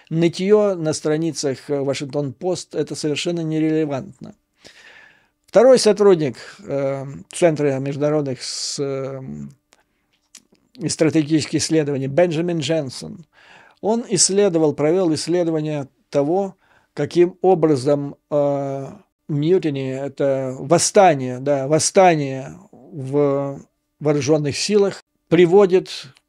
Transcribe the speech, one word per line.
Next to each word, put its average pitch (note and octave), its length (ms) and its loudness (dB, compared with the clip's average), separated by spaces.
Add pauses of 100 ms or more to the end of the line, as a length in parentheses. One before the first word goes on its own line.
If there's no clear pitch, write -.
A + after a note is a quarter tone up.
нытье F#3 680 2
на D#3 160 -4
страницах, D3+ 760 -4
э, C#3+ 120 -2
Вашингтон-Пост, C#3+ 960 -6
это D3+ 180 -4
совершенно D#3+ 460 -4
нерелевантно. D#3 960 -4 (1080)
Второй A#3+ 340 6
сотрудник, F#3+ 580 4 (260)
э, C#3 440 -4 (240)
Центра D3 480 2
международных C#3 640 -2
с, - 360 -8
эм, C#3 720 -8 (1200)
и D#3+ 160 -8
стратегических D3+ 680 0
исследований C#3+ 460 -2
Бенджамин E3 520 0
Дженсон, D#3 680 -6 (560)
он A3+ 300 -2
исследовал, F3+ 640 2
провел D#3+ 400 0
исследование D#3 720 -4 (220)
того, F3+ 460 -2 (360)
каким F3 480 0
образом, D3 760 2 (140)
э, C#3 560 -2 (440)
мьютини, D3 600 0
это C3+ 680 -4
восстание, C#3+ 800 2
да, C3+ 280 -2
восстание D3+ 880 2 (160)
в C#3 880 -2 (400)
вооруженных D3 540 0
силах G3+ 480 0 (260)
приводит F3+ 800 4 (200)